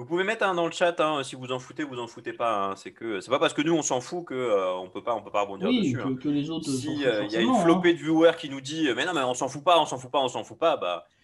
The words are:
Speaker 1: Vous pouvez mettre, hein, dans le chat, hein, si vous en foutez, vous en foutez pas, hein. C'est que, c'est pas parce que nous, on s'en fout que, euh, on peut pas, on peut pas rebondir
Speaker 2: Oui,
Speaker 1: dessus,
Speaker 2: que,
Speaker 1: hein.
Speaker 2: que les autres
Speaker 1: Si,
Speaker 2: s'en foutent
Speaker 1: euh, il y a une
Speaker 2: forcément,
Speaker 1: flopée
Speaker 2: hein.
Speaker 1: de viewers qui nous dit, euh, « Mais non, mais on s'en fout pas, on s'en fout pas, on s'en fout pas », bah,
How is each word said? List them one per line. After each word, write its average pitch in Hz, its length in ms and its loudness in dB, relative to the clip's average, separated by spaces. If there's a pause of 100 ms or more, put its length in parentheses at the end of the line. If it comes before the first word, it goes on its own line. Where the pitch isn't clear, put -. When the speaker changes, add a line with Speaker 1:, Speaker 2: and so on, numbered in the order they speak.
Speaker 1:
Vous 123 60 -14
pouvez 175 180 0
mettre, 220 220 0
hein, 185 80 2
dans 170 100 2
le 165 80 -2
chat, 175 280 0
hein, 151 220 0
si 131 140 -10
vous 127 160 -8
en 131 60 -2
foutez, - 260 -8
vous 131 140 -10
en 120 80 -6
foutez - 260 -12
pas, 104 380 0
hein. 98 40 -4
C'est - 160 -16
que, 110 300 -6
c'est 113 100 -6
pas 135 80 2
parce 160 140 2
que - 80 -4
nous, 165 140 2
on 151 80 2
s'en 131 180 0
fout 175 240 -8
que, - 80 -12
euh, 101 460 2
on 92 100 -10
peut 98 140 -10
pas, 120 120 -2
on 107 60 -4
peut 98 100 -14
pas 104 120 0
rebondir 190 260 -4
Speaker 2:
Oui, 247 120 2
Speaker 1:
dessus, 127 180 0
Speaker 2:
que, 123 100 -4
Speaker 1:
hein. 131 100 -2
Speaker 2:
que 151 120 -4
les 147 180 0
autres 156 220 -6
Speaker 1:
Si, 131 160 -2
Speaker 2:
s'en 151 80 -4
foutent 143 100 -4
Speaker 1:
euh, 107 220 2
il 104 60 -8
y 110 40 -2
a 113 60 2
une 240 60 4
Speaker 2:
forcément, 180 260 6
Speaker 1:
flopée 175 160 4
Speaker 2:
hein. - 20 6
Speaker 1:
de 160 60 2
viewers 160 400 4
qui 151 100 -10
nous 135 140 -10
dit, 151 260 -2
euh, « 117 80 2
Mais 135 80 0
non, 180 80 -2
mais 151 80 0
on 127 140 0
s'en 135 140 -4
fout 143 140 -10
pas, 175 160 6
on 151 60 4
s'en 139 140 -6
fout 127 120 -14
pas, 143 100 2
on 127 80 2
s'en 117 140 -6
fout 113 140 -14
pas », 156 220 2
bah, 87 260 -4 (200)